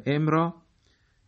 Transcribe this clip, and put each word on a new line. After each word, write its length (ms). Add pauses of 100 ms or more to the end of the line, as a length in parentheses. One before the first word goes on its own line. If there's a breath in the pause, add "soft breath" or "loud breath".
امرا، 480 (720)